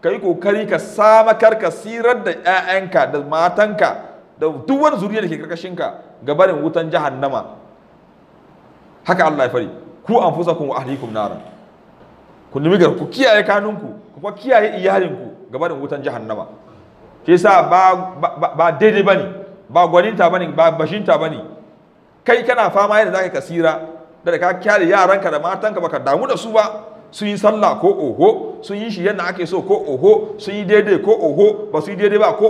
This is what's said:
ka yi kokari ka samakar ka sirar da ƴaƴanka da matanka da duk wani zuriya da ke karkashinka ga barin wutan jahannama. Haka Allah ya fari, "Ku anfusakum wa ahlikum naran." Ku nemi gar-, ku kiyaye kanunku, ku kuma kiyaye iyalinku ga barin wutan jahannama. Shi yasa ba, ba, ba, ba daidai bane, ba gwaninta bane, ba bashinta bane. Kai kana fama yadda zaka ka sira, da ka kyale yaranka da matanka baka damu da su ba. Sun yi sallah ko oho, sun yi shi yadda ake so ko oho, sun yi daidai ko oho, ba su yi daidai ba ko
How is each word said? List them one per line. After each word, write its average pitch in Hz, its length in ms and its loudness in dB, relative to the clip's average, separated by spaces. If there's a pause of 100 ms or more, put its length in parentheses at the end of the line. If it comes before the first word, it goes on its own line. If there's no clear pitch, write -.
ka 165 80 0
yi 220 80 -4
kokari 202 480 -2
ka 180 160 -2
samakar 220 760 4
ka 175 120 -2
sirar 226 520 -4
da 185 120 -4
ƴaƴanka 180 640 0 (100)
da 147 120 -4
matanka 170 680 0 (480)
da 156 80 -2
duk 156 320 -2
wani 294 240 2
zuriya 214 240 -4
da - 0 -
ke 165 160 -6
karkashinka 165 440 -10 (360)
ga 131 160 -4
barin 180 240 4
wutan 160 240 -2
jahannama. 139 720 -4 (1400)
Haka 180 240 0
Allah 147 200 0
ya - 40 -4
fari, 120 160 -4 (400)
"Ku 220 160 -2
anfusakum 160 480 -2
wa 123 80 -6
ahlikum 127 320 -10
naran." 104 320 -6 (1120)
Ku 139 80 -4
nemi 165 160 2
gar-, 160 160 6
ku 151 160 -8
kiyaye 233 320 2
kanunku, 202 560 -4 (160)
ku 143 80 -20
kuma 202 160 -8
kiyaye 214 400 2
iyalinku 175 720 -4
ga 123 80 -10
barin 156 240 -4
wutan 143 160 -8
jahannama. 110 480 -8 (800)
Shi 165 80 6
yasa 185 320 6
ba, 180 480 2
ba, 147 140 -4 (100)
ba, 156 160 -2
ba 165 120 2 (120)
daidai 214 240 4
bane, 196 240 2 (400)
ba 160 240 2
gwaninta 180 400 4
bane, 180 240 -2
ba 165 160 4
bashinta 160 480 0
bane. 156 240 -6 (800)
Kai 233 240 0
kana 233 240 2
fama 208 320 2
yadda 190 160 -2
zaka 185 160 -4
ka 139 80 -4
sira, 165 300 0 (500)
da 170 160 -2
ka 180 240 0
kyale 208 240 2
yaranka 196 400 2
da 151 160 -2
matanka 190 400 -4
baka 156 160 -4
damu 147 320 -2
da 214 80 -2
su 220 160 -10
ba. 214 320 0 (240)
Sun - 160 -8
yi 208 140 -4
sallah 208 400 2
ko 175 80 2
oho, 160 720 0
sun 202 140 -10
yi 220 160 -8
shi 180 100 -8
yadda 185 300 -2
ake 180 160 -6
so 170 160 -4
ko 190 100 0
oho, 180 640 2
sun 196 160 -10
yi 208 100 -6
daidai 202 380 2
ko 196 80 0
oho, 208 640 2
ba 151 80 0
su 151 100 -8
yi 196 60 -8
daidai 202 240 2
ba 165 160 2
ko 208 140 0